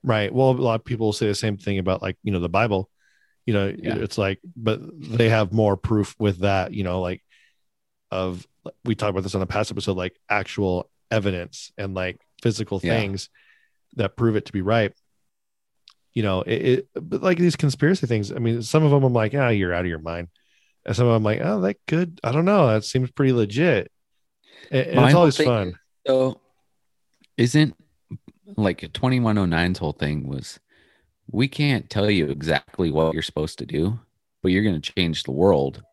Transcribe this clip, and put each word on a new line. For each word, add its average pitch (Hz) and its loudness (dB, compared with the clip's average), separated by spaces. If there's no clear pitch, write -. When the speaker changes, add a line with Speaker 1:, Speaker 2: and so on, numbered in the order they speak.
Speaker 1:
Right. 107 0
Well, 131 4
a - 2
lot 117 0
of - -12
people 110 -2
say 110 -2
the 101 0
same 104 -2
thing 98 -4
about, 92 -2
like, 92 -6
you 104 -4
know, 92 -2
the 85 -2
Bible. 101 0
You 113 0
know, 98 0
Speaker 2:
Yeah. 113 -6
Speaker 1:
it's - -6
like, 98 -2
but 110 -2
they 117 6
have 107 2
more 107 4
proof 104 -2
with 98 0
that, 98 0
you 104 -4
know, 90 -2
like, 90 -6
of, 92 -6
we 113 0
talked 104 -2
about 92 -2
this 95 -8
on 95 0
a 92 -4
past 104 -2
episode, 98 -4
like, 90 -8
actual 95 -2
evidence 95 -4
and, 98 -8
like, 92 -6
physical 104 -2
Speaker 2:
Yeah. 113 0
Speaker 1:
things 98 -4
that 101 -2
prove 117 2
it 101 -2
to - -16
be 98 -2
right. 104 0
You 117 -2
know, 95 0
it, - -4
it, 123 0
but, - -6
like, 180 2
these 175 2
conspiracy 151 0
things, 107 -2
I - -10
mean, 117 -2
some 156 2
of 143 6
'em 139 6
I'm 123 4
like, 107 2
"Ah, 135 0
you're 95 2
out 90 -2
of 90 -2
your 82 -6
mind." 85 -8
And 107 -4
some 120 2
of 117 6
'em 110 2
like, 107 0
"Oh, 190 -2
that 196 -2
could, 170 -2
I 117 -2
don't 160 0
know. 190 4
That 107 2
seems 127 -2
pretty 131 2
legit." 117 0
And, 131 0
and - -6
Speaker 2:
My 143 8
Speaker 1:
it's 135 8
Speaker 2:
whole 175 8
Speaker 1:
always 151 6
Speaker 2:
thing 151 2
Speaker 1:
fun. 110 2
Speaker 2:
is, 87 -12
so 131 2
isn't, 131 2
like, 95 -2
twenty-one 120 0
oh 98 2
nine's 87 0
whole 76 -2
thing 73 -4
was, 67 -12
"We 120 0
can't 139 -2
tell 104 0
you 87 2
exactly 76 -2
what 78 2
you're 78 -4
supposed - -6
to 69 -8
do, 80 -2
but 92 2
you're 98 2
gonna 87 0
change 85 -2
the 67 -8
world. 71 2